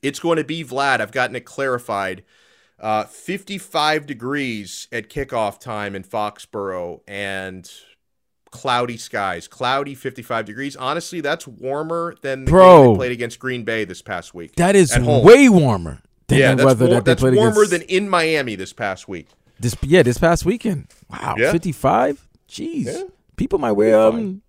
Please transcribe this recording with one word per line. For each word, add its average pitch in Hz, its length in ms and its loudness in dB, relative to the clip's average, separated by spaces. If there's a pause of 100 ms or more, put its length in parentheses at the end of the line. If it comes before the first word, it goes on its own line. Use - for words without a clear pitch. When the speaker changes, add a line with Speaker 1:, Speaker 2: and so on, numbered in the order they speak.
Speaker 1:
It's 139 160 -6
going 165 200 -2
to 151 60 -4
be, 160 200 -10
Vlad, 131 380 -2
I've 107 100 -8
gotten 123 240 -4
it 120 80 -12
clarified, 107 800 -6 (560)
uh, 107 240 -4
fifty-five 156 1000 -6
degrees 123 840 -10
at 117 200 -12
kickoff 120 500 -6
time 104 340 -10
in 98 80 -12
Foxborough 98 1040 -10
and 95 640 -12 (800)
cloudy 123 460 -4
skies. 98 500 -8
Cloudy, 139 480 -6
fifty-five 120 520 -10
degrees. 135 300 -14
Honestly, 160 440 -8
that's 147 260 -6
warmer 156 760 -8
than 131 240 -8
the 131 40 0
Speaker 2:
Bro. 185 340 10
Speaker 1:
game 120 80 8
they 101 40 4
played 123 160 -4
against 120 260 -10
Green 123 260 -8
Bay 110 200 -4
this 90 160 -14
past 90 340 -12
week 85 220 -14
Speaker 2:
That 190 200 2
is 160 160 4
Speaker 1:
at 123 100 2
home. 131 220 2
Speaker 2:
way 254 260 10
warmer 107 500 2 (280)
than 127 100 2
Speaker 1:
Yeah, 131 140 4
Speaker 2:
the 135 40 2
Speaker 1:
that's 131 100 2
Speaker 2:
weather 127 200 4
Speaker 1:
war-, 120 80 4
Speaker 2:
that 120 100 0
they - 60 2
Speaker 1:
that's 123 120 2
Speaker 2:
played 131 140 4
Speaker 1:
warmer 214 280 4
Speaker 2:
against 208 80 -2
Speaker 1:
than 170 100 -2
in 190 260 -2
Miami 160 460 -2
this 92 180 -10
past 98 340 -8
week. 87 220 -14 (300)
Speaker 2:
This, 120 240 -4
yeah, 160 200 4
this 120 140 2
past 165 300 0
weekend. 196 400 -6 (240)
Wow, - 260 -8
Speaker 1:
Yeah. 127 160 0
Speaker 2:
fifty-five? 180 720 -2 (220)
Jeez. 320 380 -8
Speaker 1:
Yeah. 330 160 -8 (340)
Speaker 2:
People - 220 -4
might 123 140 -2
wear, 113 180 2
Speaker 1:
They're 110 100 6
Speaker 2:
um, 110 140 4
Speaker 1:
fine. 190 340 -8